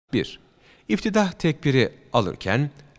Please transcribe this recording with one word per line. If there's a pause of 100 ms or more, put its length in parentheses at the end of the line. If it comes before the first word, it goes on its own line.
(140)
Bir, (500)
iftidah
tekbiri (220)
alırken (300)